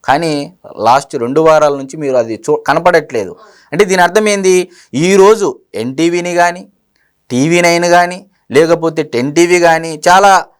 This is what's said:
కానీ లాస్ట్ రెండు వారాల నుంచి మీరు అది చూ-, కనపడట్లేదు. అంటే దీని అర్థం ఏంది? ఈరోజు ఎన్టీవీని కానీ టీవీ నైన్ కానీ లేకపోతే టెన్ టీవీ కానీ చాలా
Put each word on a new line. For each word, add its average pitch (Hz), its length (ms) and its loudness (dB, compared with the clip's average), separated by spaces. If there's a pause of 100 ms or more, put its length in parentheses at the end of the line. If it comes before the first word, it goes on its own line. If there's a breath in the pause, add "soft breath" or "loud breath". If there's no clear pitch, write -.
కానీ 156 260 -2 (540)
లాస్ట్ 131 260 0 (100)
రెండు 135 240 -2
వారాల 151 340 2
నుంచి 135 220 -14
మీరు 135 200 -4
అది 113 120 -6 (120)
చూ-, 151 120 -2 (100)
కనపడట్లేదు. 139 640 -2 (400 soft breath)
అంటే 180 180 0
దీని 185 160 0
అర్థం 214 260 0
ఏంది? 190 220 0 (500 soft breath)
ఈరోజు 196 440 4 (340)
ఎన్టీవీని 170 580 -4
కానీ 175 220 -2 (680)
టీవీ 156 360 0
నైన్ 170 280 0
కానీ 175 240 0 (380)
లేకపోతే 160 460 0 (120)
టెన్ 127 220 -2
టీవీ 175 320 2
కానీ 165 240 0 (160)
చాలా 196 240 6 (280)